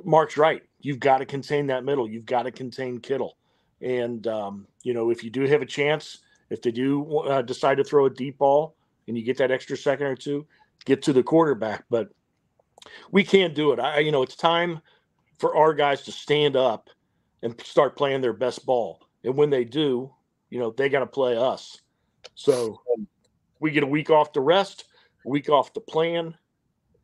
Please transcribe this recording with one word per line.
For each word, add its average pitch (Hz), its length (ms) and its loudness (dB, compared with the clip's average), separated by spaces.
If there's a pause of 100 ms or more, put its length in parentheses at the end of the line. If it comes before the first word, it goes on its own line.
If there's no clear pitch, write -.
Mark's 156 320 2
right, 147 260 2 (220)
you've 135 140 -6
gotta 131 260 2
contain 143 400 -4
that 131 180 -4
middle. 135 240 -2
You've 110 200 -12
gotta 123 240 -2
contain 127 480 -10
Kittle. 123 380 -6 (440)
And, 120 460 -4
um, 101 400 -6 (160)
you 123 100 -2
know, 117 160 0
if 117 140 -2
you 113 80 -12
do 131 160 -4
have 139 160 2
a - 20 -6
chance, 147 540 -4 (320)
if 110 100 -8
they 123 80 -2
do, 143 480 -2
uh, 139 240 0
decide 135 360 0
to 139 60 2
throw 139 220 4
a 131 40 2
deep 123 280 -6
ball 143 380 2 (320)
and 117 100 -6
you 110 60 -6
get 120 140 -4
that 131 120 2
extra 131 260 -4
second 139 300 -2
or 131 100 -4
two, 143 300 -8 (400)
get 135 160 2
to 151 100 2
the 127 120 6
quarterback. 123 680 2
But 113 200 0 (1000)
we 190 120 4
can't 175 320 2
do 147 160 2
it. 117 80 -2
I, 147 200 0
you 151 120 0
know, 156 100 2
it's - 140 -4
time 170 440 0 (600)
for - 160 -2
our 156 180 6
guys 143 300 0
to 107 80 -12
stand 147 440 0
up 127 320 0 (540)
and 117 200 -8
start - 360 0
playing 135 240 -2
their 120 120 0
best 120 300 -4
ball. 120 380 -4 (220)
And 131 120 -4
when 147 140 2
they 127 140 2
do, 131 480 -4 (400)
you 120 80 -8
know, 117 100 -4
they 135 180 -2
gotta 131 200 0
play 123 280 -2
us. 117 460 -4 (540)
So 120 440 -2 (800)
we 156 120 -2
get 147 120 2
a 135 40 0
week 151 240 -2
off 151 220 4
to 143 80 0
rest, 180 440 2 (400)
a 117 40 -8
week 143 200 -4
off 139 240 2
to - 60 -10
plan. 165 560 -4 (680)